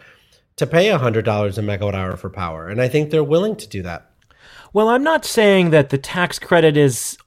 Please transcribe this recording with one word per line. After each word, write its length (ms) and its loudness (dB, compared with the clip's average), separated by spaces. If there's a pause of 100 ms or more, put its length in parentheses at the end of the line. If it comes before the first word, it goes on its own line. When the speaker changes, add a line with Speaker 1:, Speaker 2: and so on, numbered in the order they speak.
(580)
Speaker 1:
to 80 -4
pay 240 2
a 80 2
hundred 260 0
dollars 360 -2
a 20 -4
megawatt 320 -4
hour 240 -6
for 140 -12
power. 360 -10
And 140 -4
I 60 0
think 240 -2
they're 120 2
willing 340 0
to 100 -18
do 160 -10
that. 260 -12 (640)
Speaker 2:
Well, 160 2
I'm 140 2
not 200 0
saying 460 4
that 200 4
the 100 -2
tax 400 -4
credit 360 2
is 400 2 (120)